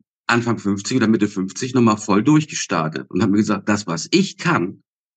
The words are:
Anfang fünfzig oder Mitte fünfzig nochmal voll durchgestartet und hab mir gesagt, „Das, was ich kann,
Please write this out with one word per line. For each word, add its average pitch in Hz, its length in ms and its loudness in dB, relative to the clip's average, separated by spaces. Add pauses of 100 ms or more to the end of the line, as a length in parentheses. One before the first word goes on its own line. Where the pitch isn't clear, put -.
(280)
Anfang 120 320 0
fünfzig 101 360 -4
oder 113 140 2
Mitte 107 180 2
fünfzig 101 460 -6
nochmal 113 240 4
voll 101 260 0
durchgestartet 87 880 0
und 90 100 -2
hab 95 100 2
mir 101 80 2
gesagt, 104 280 -2
„Das, 104 180 0
was 85 260 -6
ich 196 260 0
kann, 175 440 -2 (360)